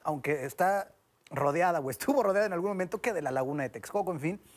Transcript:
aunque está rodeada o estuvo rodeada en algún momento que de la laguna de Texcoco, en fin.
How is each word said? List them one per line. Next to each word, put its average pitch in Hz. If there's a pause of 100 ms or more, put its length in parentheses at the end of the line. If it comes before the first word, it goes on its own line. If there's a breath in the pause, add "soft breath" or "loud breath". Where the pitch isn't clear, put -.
aunque 143
está 190 (440)
rodeada 156
o 135
estuvo 262
rodeada 202
en 190
algún 180
momento 190
que 247
de 185
la 135
laguna 135
de 127
Texcoco, 190
en 156
fin. 170 (160)